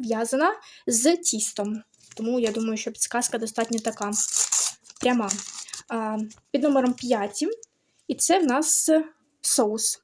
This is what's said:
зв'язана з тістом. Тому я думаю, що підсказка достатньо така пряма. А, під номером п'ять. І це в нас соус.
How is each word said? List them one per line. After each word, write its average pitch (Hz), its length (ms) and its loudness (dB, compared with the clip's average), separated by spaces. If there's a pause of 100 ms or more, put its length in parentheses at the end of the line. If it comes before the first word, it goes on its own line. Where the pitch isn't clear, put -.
зв'язана 247 540 0 (320)
з 269 300 4
тістом. 214 640 -2 (320)
Тому 233 240 -2
я 226 120 0
думаю, 220 260 -2
що 226 140 -6
підсказка - 460 -2
достатньо 226 420 -4
така 214 320 -4 (880)
пряма. 233 300 2 (560)
А, 220 300 -4 (340)
під 262 120 0
номером 262 300 4
п'ять. 240 520 -2 (600)
І 285 80 -2
це 359 240 4
в 339 60 2
нас 285 440 2 (520)
соус. - 640 0